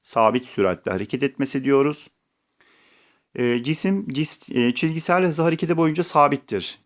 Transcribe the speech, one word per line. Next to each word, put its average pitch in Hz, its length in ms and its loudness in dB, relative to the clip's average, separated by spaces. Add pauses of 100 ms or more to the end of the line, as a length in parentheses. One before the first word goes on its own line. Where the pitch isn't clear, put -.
Sabit 117 440 0
süratle 95 460 -2
hareket 104 320 -4
etmesi 135 400 -4
diyoruz. 139 440 2 (1300)
Ee, 120 280 0
cisim 185 440 0
cis-, 143 500 -2
e, 123 160 2
çizgisel 165 520 0
hızı 165 160 0
hareketi 165 360 0
boyunca 165 260 2
sabittir. 143 840 0